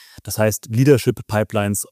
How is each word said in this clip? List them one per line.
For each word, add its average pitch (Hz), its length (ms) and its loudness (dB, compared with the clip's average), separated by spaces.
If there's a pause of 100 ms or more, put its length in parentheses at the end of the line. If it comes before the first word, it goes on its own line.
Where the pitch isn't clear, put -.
(220)
Das - 160 -8
heißt, 107 300 0
Leadership-Pipelines 110 1200 0